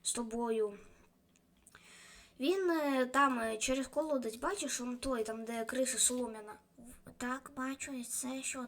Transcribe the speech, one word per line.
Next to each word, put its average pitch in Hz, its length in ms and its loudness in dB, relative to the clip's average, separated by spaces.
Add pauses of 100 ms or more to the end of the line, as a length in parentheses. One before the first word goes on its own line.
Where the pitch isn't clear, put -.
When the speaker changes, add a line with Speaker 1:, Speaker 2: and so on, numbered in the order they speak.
Speaker 1:
з - 100 -2
тобою. 226 640 0 (1600)
Він, 359 300 4
е, 277 360 4
там, 254 340 6
е, 226 160 0
через 262 300 0
колодець, 269 500 0
бачиш, 311 440 -2
он 247 160 -4
той, 247 280 -2
там, 226 200 -6
де 226 200 -4
криша 254 340 0
солом'яна? 220 560 2 (240)
Speaker 2:
В-, 240 400 -18
так, 254 380 -4
бачу, 269 360 -6
і 247 120 -6
це 262 380 -4
що, 254 260 -6